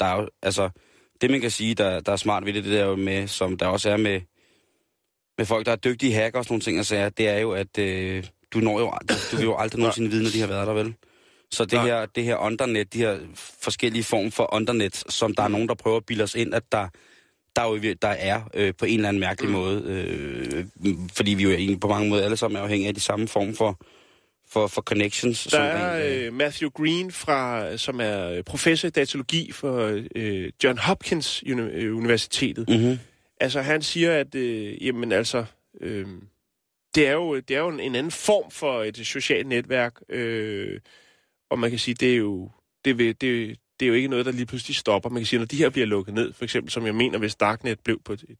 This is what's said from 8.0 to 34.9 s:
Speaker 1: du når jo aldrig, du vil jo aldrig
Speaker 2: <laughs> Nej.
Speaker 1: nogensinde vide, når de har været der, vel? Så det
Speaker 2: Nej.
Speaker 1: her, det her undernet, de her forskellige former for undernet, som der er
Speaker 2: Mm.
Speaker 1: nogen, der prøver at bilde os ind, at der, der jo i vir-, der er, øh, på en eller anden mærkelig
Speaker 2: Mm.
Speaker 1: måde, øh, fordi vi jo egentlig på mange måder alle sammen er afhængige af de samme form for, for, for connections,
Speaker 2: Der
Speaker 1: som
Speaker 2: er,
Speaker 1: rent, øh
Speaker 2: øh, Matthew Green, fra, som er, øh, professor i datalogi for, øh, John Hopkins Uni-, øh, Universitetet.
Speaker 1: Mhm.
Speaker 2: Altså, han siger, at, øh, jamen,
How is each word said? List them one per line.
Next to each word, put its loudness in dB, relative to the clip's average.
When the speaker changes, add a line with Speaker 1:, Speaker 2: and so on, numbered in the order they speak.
Speaker 1:
du 0
når 4
jo 2
aldrig, 0
du 0
vil 2
jo 2
aldrig -2
Speaker 2:
<laughs> -
Nej. 2
Speaker 1:
nogensinde 2
vide, 2
når 2
de 0
har 2
været -2
der, 0
vel? -2
Så 0
det 0
Speaker 2:
Nej. 4
Speaker 1:
her, 2
det -4
her 2
undernet, 0
de -4
her 2
forskellige 0
former 0
for 0
undernet, 0
som 0
der 0
er 2
Speaker 2:
Mm. 0
Speaker 1:
nogen, 2
der -2
prøver 0
at -4
bilde 0
os -4
ind, 0
at -2
der, 0
der 2
jo 0
i -2
vir-, -4
der 2
er, 0
øh, 2
på 0
en 4
eller 4
anden 2
mærkelig 0
Speaker 2:
Mm. 2
Speaker 1:
måde, 0
øh, -4
fordi 0
vi 2
jo 6
egentlig 2
på 0
mange 2
måder 2
alle 0
sammen -2
er -6
afhængige 0
af -2
de -8
samme -2
form -2
for, 0
for, 2
for -4
connections, 0
Speaker 2:
Der -8
Speaker 1:
som 6
Speaker 2:
er, 0
Speaker 1:
rent, -2
øh -4
Speaker 2:
øh, -8
Matthew -2
Green, 0
fra, -2
som -4
er, -2
øh, -4
professor 0
i -2
datalogi -2
for, -2
øh, -4
John 4
Hopkins -2
Uni-, -4
øh, -4
Universitetet. 0
Speaker 1:
Mhm. 6
Speaker 2:
Altså, 0
han 0
siger, 2
at, 0
øh, -4
jamen, 0